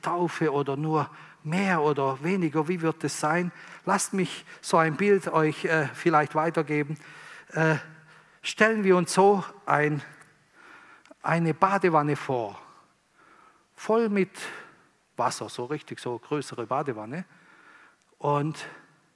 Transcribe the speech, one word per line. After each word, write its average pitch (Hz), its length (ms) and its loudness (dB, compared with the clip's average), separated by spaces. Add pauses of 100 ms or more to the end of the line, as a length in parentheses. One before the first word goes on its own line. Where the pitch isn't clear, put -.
Taufe 165 500 0
oder 139 240 -2
nur 156 320 0 (360)
mehr 175 380 0
oder 139 420 0
weniger, 160 420 0
wie 180 140 -2
wird 160 240 -2
es - 160 -4
sein? 170 320 0 (340)
Lasst 190 260 0
mich - 320 -2 (160)
so - 160 0
ein 160 200 4
Bild 196 320 4
euch, 156 380 2
äh, 160 280 2
vielleicht 151 400 2
weitergeben. 156 640 0 (540)
Äh, 156 240 2 (680)
stellen 220 400 2
wir 185 140 6
uns 175 180 0
so 196 300 6 (220)
ein, 147 360 0 (1200)
eine 160 320 0
Badewanne 165 600 2
vor, 113 440 -6 (1160)
voll 226 320 0
mit 196 280 0 (800)
Wasser, 120 320 -4
so 123 180 -8
richtig 139 340 -10
so 120 180 -6
größere 123 480 -6
Badewanne. 131 580 -6 (960)
Und 147 480 -2 (500)